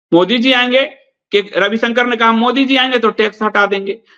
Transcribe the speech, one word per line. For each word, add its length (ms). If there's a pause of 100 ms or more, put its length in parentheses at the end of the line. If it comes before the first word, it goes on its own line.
(140)
मोदी 240
जी 140
आएंगे 320 (480)
कि 260
रविशंकर 500
ने 80
कहा, 160
"मोदी 340
जी 120
आएंगे 220
तो 100
टैक्स 340
हटा 220
देंगे।" 360 (160)